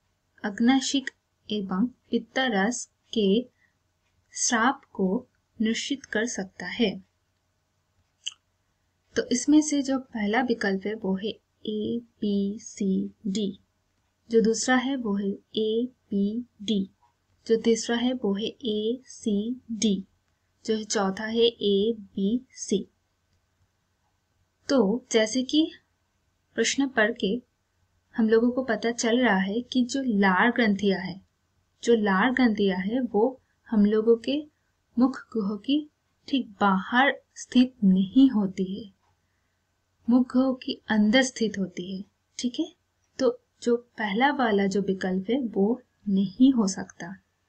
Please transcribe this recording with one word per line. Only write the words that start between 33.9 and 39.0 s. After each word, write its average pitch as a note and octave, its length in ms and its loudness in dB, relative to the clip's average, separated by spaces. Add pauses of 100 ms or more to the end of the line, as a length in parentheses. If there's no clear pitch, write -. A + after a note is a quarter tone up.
के C4 180 -4 (600)
मुख B3+ 220 2 (140)
गुहा G#3 240 -4
की C4+ 220 -2 (500)
ठीक B3 220 -4 (100)
बाहर G#3 520 2 (240)
स्थित B3+ 380 -2 (100)
नहीं F#3+ 460 4
होती F#3+ 340 -2 (100)
है, G#3+ 160 -14 (1160)